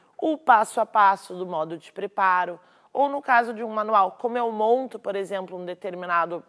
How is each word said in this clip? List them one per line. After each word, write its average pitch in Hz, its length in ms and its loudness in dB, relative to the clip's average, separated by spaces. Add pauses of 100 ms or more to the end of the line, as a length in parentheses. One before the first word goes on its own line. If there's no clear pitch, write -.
(160)
o 311 220 -2
passo 220 420 4
a 214 60 0
passo 196 480 2
do 180 100 -6
modo 165 320 -4
de - 160 -20
preparo, 185 680 -2 (320)
ou 285 180 0
no 285 120 -6
caso 240 320 2
de 214 100 -8
um 233 60 -6
manual, 214 440 2
como 240 260 -4
eu 233 120 0
monto, 226 480 0
por 202 160 -6
exemplo, 190 440 -6
um 180 80 -10
determinado 180 840 -4